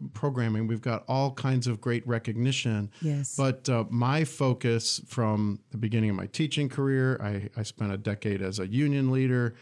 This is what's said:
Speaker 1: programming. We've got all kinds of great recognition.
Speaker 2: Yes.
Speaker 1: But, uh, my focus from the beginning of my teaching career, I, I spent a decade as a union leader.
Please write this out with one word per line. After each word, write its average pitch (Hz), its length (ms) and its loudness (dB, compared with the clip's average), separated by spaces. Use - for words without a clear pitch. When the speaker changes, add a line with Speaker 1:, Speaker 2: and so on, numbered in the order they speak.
Speaker 1:
programming. 113 540 0
We've 113 120 0
got 113 280 -2
all 139 260 0
kinds 131 320 0
of 113 140 -2
great 120 260 -2
recognition. 117 880 0
Speaker 2:
Yes. 143 340 -2
Speaker 1:
But, 135 320 0
uh, 117 220 2
my 127 320 2
focus 123 880 0
from 107 500 0
the - 40 -8
beginning 110 340 2
of 98 60 0
my 95 100 -4
teaching 147 420 -2
career, 131 520 2
I, 104 280 -4
I 107 60 -2
spent 104 280 -4
a 98 60 -4
decade 101 440 -2
as 95 180 -4
a 95 80 -2
union 139 420 2
leader. 127 500 2